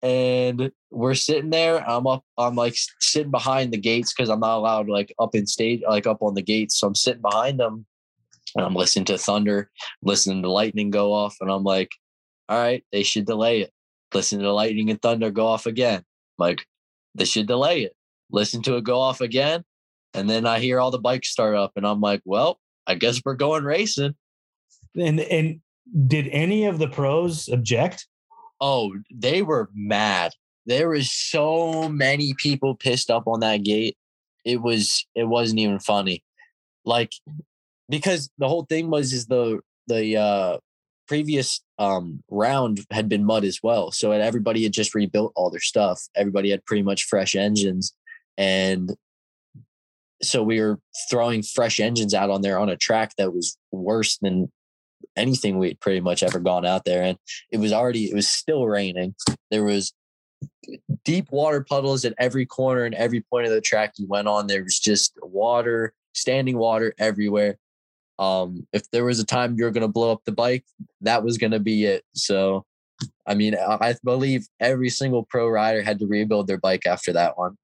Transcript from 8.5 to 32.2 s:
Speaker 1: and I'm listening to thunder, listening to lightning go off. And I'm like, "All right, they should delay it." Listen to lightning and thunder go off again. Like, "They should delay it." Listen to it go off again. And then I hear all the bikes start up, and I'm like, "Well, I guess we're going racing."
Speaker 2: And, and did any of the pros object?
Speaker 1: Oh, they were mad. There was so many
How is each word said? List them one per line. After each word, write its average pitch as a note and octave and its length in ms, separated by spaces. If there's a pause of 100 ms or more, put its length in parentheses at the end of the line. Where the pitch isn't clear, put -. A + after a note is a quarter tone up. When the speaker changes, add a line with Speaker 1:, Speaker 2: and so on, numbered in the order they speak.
Speaker 1:
and F#2+ 80
I'm F#2 120
listening F2+ 300
to F#2+ 120
thunder, G2+ 540 (320)
listening F#2+ 400
to F2+ 80
lightning G#2 400
go G2+ 220
off. G#2 280
And F#2+ 80
I'm G2 140
like, F#2+ 260 (580)
"All A2 120
right, A#2+ 320
they G2+ 120
should G#2 220
delay A2+ 360
it." F#2+ 100 (420)
Listen G2+ 260
to G2+ 140
lightning A2 380
and G#2+ 100
thunder A2+ 300
go A2 160
off A2 180
again. A2+ 380 (340)
Like, F2 280 (500)
"They G2 100
should G#2+ 220
delay C3+ 360
it." - 120 (360)
Listen G#2+ 320
to C3 120
it A#2+ 80
go B2 160
off C3 200
again. C#3 440 (500)
And G2 160
then A2+ 160
I A2+ 140
hear B2+ 200
all B2+ 120
the B2 80
bikes B2 300
start G#2+ 260
up, G2+ 200
and G2+ 120
I'm G#2 140
like, G2+ 220
"Well, A2+ 360 (260)
I F#2+ 100
guess A#2+ 300
we're C3+ 80
going C#3+ 300
racing." D3 520 (800)
Speaker 2:
And, D#3+ 240
and D#3+ 400 (480)
did C#3 220
any F#3 360
of F#3+ 140
the D#3 80
pros D#3 640
object? B2 580 (520)
Speaker 1:
Oh, B2 360 (180)
they B2 300
were C#3+ 320
mad. G2+ 560 (340)
There C#3 240
was C#3+ 220
so D#3+ 760
many C#3+ 460